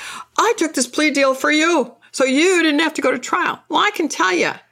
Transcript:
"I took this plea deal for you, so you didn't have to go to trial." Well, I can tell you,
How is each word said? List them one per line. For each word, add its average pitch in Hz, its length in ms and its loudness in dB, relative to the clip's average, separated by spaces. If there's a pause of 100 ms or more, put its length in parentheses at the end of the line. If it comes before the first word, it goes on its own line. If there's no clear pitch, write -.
(380)
"I 415 180 2
took 311 180 -2
this 254 120 0
plea 302 240 0
deal 269 240 2
for 294 160 -2
you, 311 420 0 (200)
so - 120 2
you 320 380 2
didn't 302 180 2
have 311 140 0
to 294 80 -4
go 262 100 2
to 262 60 -4
trial." 330 500 -4
Well, 311 120 0
I 403 100 2
can 359 180 -4
tell 370 240 -2
you, 254 200 0 (200)